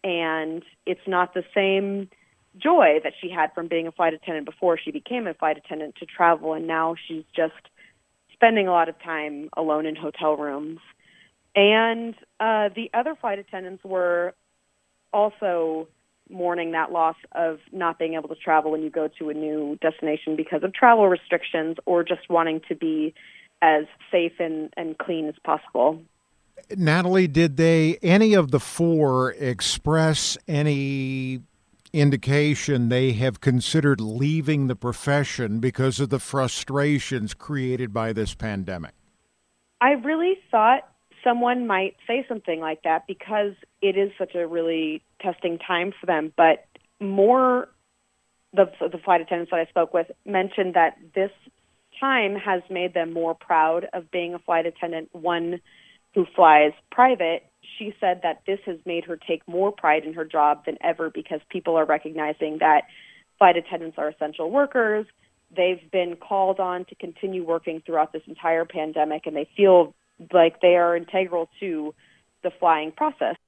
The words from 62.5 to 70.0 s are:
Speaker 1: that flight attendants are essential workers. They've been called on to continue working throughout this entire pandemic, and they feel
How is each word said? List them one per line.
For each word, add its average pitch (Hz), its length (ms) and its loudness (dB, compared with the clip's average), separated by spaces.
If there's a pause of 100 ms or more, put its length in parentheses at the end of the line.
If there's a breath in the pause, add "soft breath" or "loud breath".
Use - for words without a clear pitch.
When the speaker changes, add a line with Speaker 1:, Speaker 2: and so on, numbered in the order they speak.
Speaker 1:
that 156 240 4 (540 loud breath)
flight 180 200 6
attendants 165 400 -8
are 151 120 -4
essential 156 400 -6
workers. 226 560 0 (500)
They've 180 360 -2
been 175 240 -2
called 190 440 -2
on 180 260 -4
to - 100 -20
continue 185 500 -8
working 165 400 -4
throughout 160 280 -2
this 156 120 -10
entire 165 400 -2
pandemic, 156 600 -4
and 156 100 -8
they 143 200 -6
feel 185 380 6 (400)